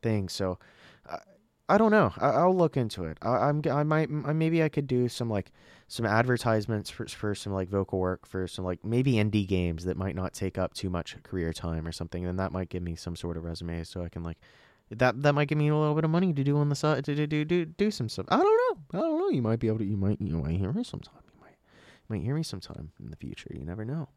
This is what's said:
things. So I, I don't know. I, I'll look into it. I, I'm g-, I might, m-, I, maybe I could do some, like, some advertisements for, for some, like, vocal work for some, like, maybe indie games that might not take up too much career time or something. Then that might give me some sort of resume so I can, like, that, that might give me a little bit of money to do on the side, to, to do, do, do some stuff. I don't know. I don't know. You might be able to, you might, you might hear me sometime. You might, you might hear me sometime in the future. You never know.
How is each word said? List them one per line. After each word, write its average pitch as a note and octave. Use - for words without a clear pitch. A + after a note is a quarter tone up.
things. G#2
So F#2
I, D#2+
I G3+
don't A3
know. F3+
I, C#3
I'll F3
look E3+
into G#2+
it. D#2+
I, G#2+
I'm C#3
g-, D#3
I C#3+
might, D#3
m-, D3+
I, D3
maybe D#3+
I D#3
could C#3+
do B2
some, A#2
like, G2+
some -
advertisements A2
for, A2+
for -
some, G2
like, F#2+
vocal G2
work F#2
for F#2+
some, F#2
like, F2+
maybe B2+
indie G#2
games F2
that F2+
might F#2
not F#2
take F#2+
up F#2
too -
much F2
career E2
time E2
or E2
something. F2
Then F2+
that F#2+
might F#2
give F2+
me F2
some E2+
sort E2+
of E2
resume E2+
so F2
I E2+
can, F2
like, E2+
that, B2
that D3
might C#3+
give D3+
me D3+
a D3+
little D3+
bit D#3
of D#3
money F3
to C#3
do C#3+
on D3
the C#3+
side, C#3+
to, D3
to D3+
do, D3+
do, E3+
do G3
some B2+
stuff. -
I G3
don't G4+
know. C#4
I -
don't D#4+
know. F#4+
You G#3
might A2+
be A#2
able A2
to, A2
you G2+
might, G2
you E2
might D#2+
hear G2
me A3+
sometime. -
You -
might, -
you -
might E2+
hear B2
me D#3+
sometime -
in -
the -
future. -
You C2
never F#2
know. C#3